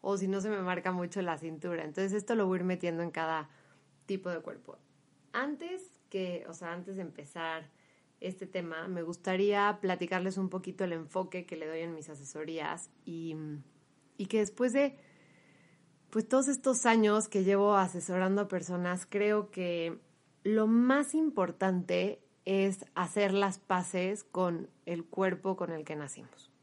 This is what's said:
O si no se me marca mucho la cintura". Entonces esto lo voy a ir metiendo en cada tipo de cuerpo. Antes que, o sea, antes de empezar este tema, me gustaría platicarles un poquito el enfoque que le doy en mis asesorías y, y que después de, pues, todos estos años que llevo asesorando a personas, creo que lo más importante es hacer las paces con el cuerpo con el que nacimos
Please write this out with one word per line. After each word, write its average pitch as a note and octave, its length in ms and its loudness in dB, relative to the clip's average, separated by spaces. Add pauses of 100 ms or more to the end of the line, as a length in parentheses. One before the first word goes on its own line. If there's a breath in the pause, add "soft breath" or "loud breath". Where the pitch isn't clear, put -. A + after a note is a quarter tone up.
O G3 160 0
si F#3+ 100 0
no G3 140 0
se G3 80 -4
me G#3 140 -2
marca F3+ 280 0
mucho F3+ 320 -2
la E3+ 160 -2
cintura". D#3+ 460 -6
Entonces F#3+ 300 -2
esto G#3 200 0
lo G#3+ 120 4
voy F#3 120 2
a - 20 0
ir F3+ 40 -2
metiendo F3+ 380 0
en E3+ 80 -4
cada D#3+ 400 -2 (560 soft breath)
tipo F#3+ 240 -4
de E3+ 100 -4
cuerpo. - 380 -16 (540)
Antes D#4+ 500 -6 (260)
que, F3+ 400 -4
o E3 60 -12
sea, E3+ 180 -8
antes F3+ 240 -8
de F#3+ 60 -6
empezar D#3+ 680 -8 (520 soft breath)
este F#3 260 -8
tema, E3+ 420 -6
me F3 140 -4
gustaría G3+ 760 2
platicarles F#3 580 0
un F#3+ 100 0
poquito F#3 360 -6
el F3 100 -2
enfoque F3 500 -6
que F3 120 -12
le D#3+ 100 -8
doy D#3+ 140 -6
en E3+ 140 -6
mis D#3 140 -12
asesorías D#3 840 -8 (140)
y, E3 320 -8 (800)
y G3 100 -6
que A3 120 0
después A3 340 0
de, C#4 240 2 (1160 loud breath)
pues, A3 160 0
todos C4 220 4
estos C4 380 2
años G#3+ 420 6
que F#3+ 160 2
llevo G3+ 320 6
asesorando F#3 680 2
a G3 60 -4
personas, F3+ 600 -2
creo G#3 420 0
que E3+ 500 -4 (420)
lo G#3+ 240 4
más B3+ 480 6
importante F#3 1040 2 (240)
es G3 400 2 (100)
hacer F#3+ 400 2
las G3 240 2
paces F#3 680 -2
con F3 460 -2 (160)
el E3+ 180 -4
cuerpo F#3+ 520 0
con E3+ 140 -4
el D#3+ 140 -6
que D3+ 120 -8
nacimos C3+ 540 -12 (120)